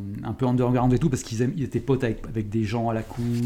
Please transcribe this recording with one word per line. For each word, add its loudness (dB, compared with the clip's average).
un -4
peu 0
underground 4
et 6
tout, 4
parce 0
qu'ils -2
aiment, 0
ils -2
étaient -2
potes 0
avec, -2
avec -4
des 0
gens -2
à 0
la -2
cool, -8